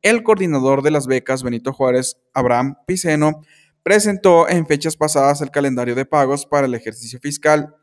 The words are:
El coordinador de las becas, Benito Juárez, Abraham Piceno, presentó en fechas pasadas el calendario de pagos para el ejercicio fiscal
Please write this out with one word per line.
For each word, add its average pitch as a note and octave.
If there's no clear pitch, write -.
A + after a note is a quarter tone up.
El A3+
coordinador D3
de D3
las C#3
becas, C3
Benito A#2+
Juárez, B2+
Abraham B2
Piceno, D#3
presentó F#3+
en E3+
fechas D#3
pasadas C#3+
el C#3+
calendario B2
de C3+
pagos C#3+
para C#3+
el B2+
ejercicio A#2
fiscal D3+